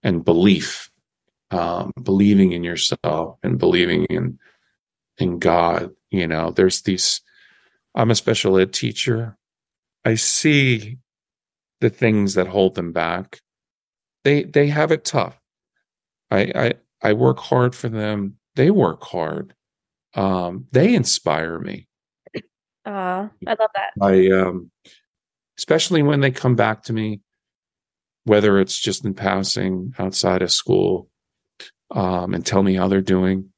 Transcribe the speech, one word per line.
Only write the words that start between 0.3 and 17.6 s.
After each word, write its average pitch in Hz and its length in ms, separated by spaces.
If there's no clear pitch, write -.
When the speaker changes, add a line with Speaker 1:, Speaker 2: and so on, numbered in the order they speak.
Speaker 1:
um, 87 400
believing 98 480
in 87 120
yourself 82 760
and 92 160
believing 87 480
in, - 320
in 87 220
God. 85 520
You 90 160
know, 82 240
there's 92 320
these, - 380
I'm 117 160
a 110 40
special 98 420
ed 95 160
teacher. 117 640
I 113 120
see 127 840
the 110 80
things 104 460
that 92 120
hold 95 280
them 87 180
back. 85 480
They, 143 200
they 147 240
have 151 240
it 156 120
tough. 98 360
I, 101 240
I, - 180
I 107 120
work 127 260
hard 123 360